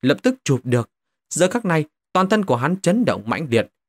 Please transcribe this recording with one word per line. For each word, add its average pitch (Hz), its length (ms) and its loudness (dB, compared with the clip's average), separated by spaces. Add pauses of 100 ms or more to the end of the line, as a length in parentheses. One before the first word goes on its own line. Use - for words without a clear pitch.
lập 135 220 2
tức 254 200 2
chụp 131 200 0
được. 127 260 -2 (400)
Giờ 175 180 0
khắc 233 180 -4
này, 160 200 0 (280)
toàn 190 160 2
thân 214 160 0
của 127 100 0
hắn 147 260 -2
chấn 208 240 0
động 104 200 -2
mãnh 117 240 -4
liệt, 113 180 2 (220)